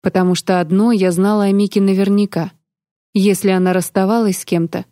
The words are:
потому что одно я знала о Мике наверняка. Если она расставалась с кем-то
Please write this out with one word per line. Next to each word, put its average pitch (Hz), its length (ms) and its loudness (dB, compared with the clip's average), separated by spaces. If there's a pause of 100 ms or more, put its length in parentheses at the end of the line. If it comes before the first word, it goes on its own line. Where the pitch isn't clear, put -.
потому 180 340 0
что 180 240 -2
одно 190 320 0
я 190 200 2
знала 202 340 0
о 196 60 0
Мике 202 300 0
наверняка. 196 680 0 (640)
Если 196 360 0
она 185 240 2
расставалась 190 640 0
с - 60 -16
кем-то 170 460 -4